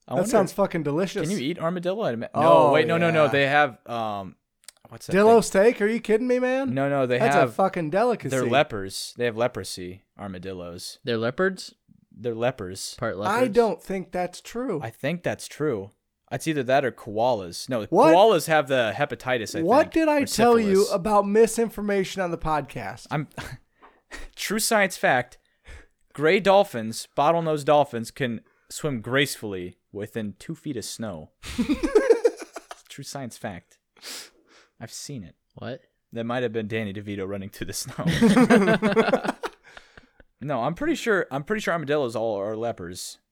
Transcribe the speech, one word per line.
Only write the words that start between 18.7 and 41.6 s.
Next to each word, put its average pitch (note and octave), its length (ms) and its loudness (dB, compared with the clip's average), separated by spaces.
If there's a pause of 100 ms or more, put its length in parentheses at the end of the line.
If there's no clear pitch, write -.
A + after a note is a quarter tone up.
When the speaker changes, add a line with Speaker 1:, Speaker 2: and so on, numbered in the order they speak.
Speaker 1:
hepatitis, B2+ 600 -4
I D#3+ 60 -2
Speaker 2:
What C4 220 4
Speaker 1:
think, - 80 -10
Speaker 2:
did D#4+ 140 2
I D4+ 140 2
Speaker 1:
or C4 60 -2
Speaker 2:
tell A#3 320 4
you G3 220 4
Speaker 1:
syphilis. G#3 120 0
Speaker 2:
about G3+ 340 2
misinformation G#3 920 0
on F3 80 -2
the E3 80 -4
podcast? B2 720 -6
Speaker 1:
I'm D3 180 -4 (540)
<laughs> - 540 -20
true - 240 -4
science G#3 380 0
fact. C#3 420 0 (760)
Gray D#3+ 260 2
dolphins, E3+ 680 2 (100)
bottlenose D#3 480 0
dolphins, C#3+ 460 2
can A#2+ 300 -6 (280)
swim C3+ 320 -6
gracefully G#2+ 760 -4 (140)
within G#2 480 -8
two E3 160 -12
feet D3+ 200 -10
of G#2 80 -8
snow. F#2 460 -10 (140)
Speaker 2:
<laughs> - 1500 0
Speaker 1:
True - 140 -16
science C3+ 340 -12
fact. - 400 -12 (1000)
I've - 140 -14
seen C3 320 -12
it. D2+ 120 -20 (180)
Speaker 3:
What? A2+ 260 -12 (320)
Speaker 1:
That A#2 140 -6
might B2 180 -2
have A#2 80 -2
been A2 160 -4
Danny G#2+ 260 -4
DeVito G2+ 320 -6
running G2 240 -6
through - 180 -10
the - 60 -10
snow. - 300 -8
<laughs> G#3+ 1300 4 (1040)
No, C3 200 -4
I'm D3+ 140 -2
pretty D4 200 -2
sure. G3 360 0
I'm C#3 120 -4
pretty G#3+ 180 -4